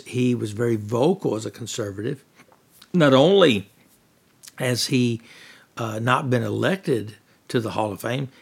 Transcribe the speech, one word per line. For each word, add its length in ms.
he 280
was 180
very 240
vocal 580
as 100
a 60
conservative, 760
not 180
only 580
has 280
he, 340
uh, 220
not 320
been 120
elected 760
to 120
the 120
Hall 200
of 80
Fame, 280